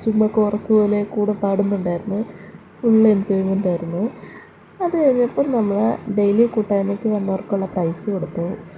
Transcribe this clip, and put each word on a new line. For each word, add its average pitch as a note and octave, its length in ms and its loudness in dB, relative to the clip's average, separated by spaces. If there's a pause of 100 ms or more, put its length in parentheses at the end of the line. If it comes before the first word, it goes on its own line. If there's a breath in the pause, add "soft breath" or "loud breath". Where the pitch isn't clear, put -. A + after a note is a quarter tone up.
ചുമ്മാ G#3+ 220 2
കോറസ് G#3+ 460 0
പോലെ G#3 320 4
കൂടെ G#3 280 -2
പാടുന്നുണ്ടായിരുന്നു. G3 920 -2 (560 loud breath)
ഫുൾ A3 280 6
എൻജോയ്മെന്റ് G3 600 2
ആയിരുന്നു. E3+ 420 -2 (680 loud breath)
അത് F4 160 -2
കഴിഞ്ഞപ്പോൾ C4+ 500 2
നമ്മൾ A3 500 0 (180)
ഡെയിലി G3+ 320 4
കൂട്ടായ്മയ്ക്ക് G3+ 600 -2
വന്നവർക്കുള്ള G3 580 -2
പ്രൈസ് F3 440 -4
കൊടുത്തു. E3+ 360 -4 (320 loud breath)